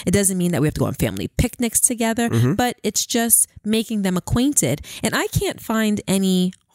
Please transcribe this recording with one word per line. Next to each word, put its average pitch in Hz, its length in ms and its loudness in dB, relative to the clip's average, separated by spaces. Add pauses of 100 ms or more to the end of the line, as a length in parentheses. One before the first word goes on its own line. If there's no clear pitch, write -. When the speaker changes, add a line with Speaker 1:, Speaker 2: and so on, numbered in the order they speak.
Speaker 1:
It 180 60 2
doesn't 190 260 4
mean 175 140 0
that 139 100 0
we 151 60 4
have - 60 0
to - 60 -6
go 120 80 2
on 101 60 -4
family 95 360 -4
picnics - 500 -2
together, 226 500 0
Speaker 2:
Mm-hmm. 123 260 2
Speaker 1:
but 247 280 0
it's - 220 -2
just 233 420 2 (160)
making 220 380 0
them 185 160 0
acquainted. 240 640 0 (200)
And 180 140 -2
I 339 120 0
can't - 340 -2
find 214 460 0
any 185 440 2 (240)